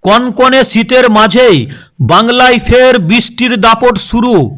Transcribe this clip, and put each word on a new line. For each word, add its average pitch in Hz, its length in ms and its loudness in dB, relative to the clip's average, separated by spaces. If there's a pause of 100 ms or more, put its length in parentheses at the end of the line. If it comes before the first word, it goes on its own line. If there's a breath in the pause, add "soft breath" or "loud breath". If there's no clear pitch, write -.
কনকনে 254 600 0
শীতের 254 460 0
মাঝেই 214 580 2 (340 loud breath)
বাংলায় 240 580 0
ফের 254 400 2
বৃষ্টির 226 640 -4
দাপট 226 360 0
শুরু। 220 600 -2